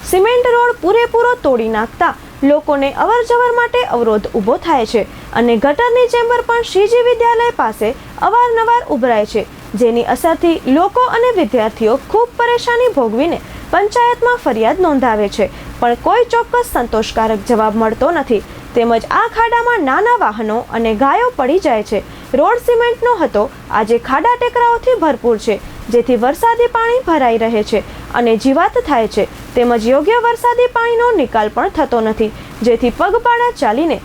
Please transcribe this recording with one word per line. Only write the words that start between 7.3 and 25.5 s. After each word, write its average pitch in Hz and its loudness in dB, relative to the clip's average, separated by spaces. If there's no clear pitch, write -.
પાસે 220 -2
અવારનવાર 466 2
ઉભરાય 240 0
છે, 214 -2
જેની 233 2
અસરથી 330 0
લોકો 403 2
અને 466 2
વિદ્યાર્થીઓ 233 0
ખૂબ 480 0
પરેશાની 480 0
ભોગવીને 262 0
પંચાયતમાં 480 0
ફરિયાદ 254 0
નોંધાવે 220 0
છે, 196 -2
પણ 240 0
કોઈ 466 2
ચોક્કસ 466 -2
સંતોષકારક 220 -2
જવાબ 220 0
મળતો 226 0
નથી. 247 -2
તેમજ 233 2
આ 427 0
ખાડામાં 466 0
નાના 415 2
વાહનો 214 -2
અને 226 0
ગાયો 403 2
પડી 294 0
જાય 220 0
છે. 196 -2
રોડ 392 2
સિમેન્ટનો 480 2
હતો, 254 0
આજે 220 0
ખાડા 311 0
ટેકરાઓથી 480 0
ભરપૂર 240 0
છે, 214 -2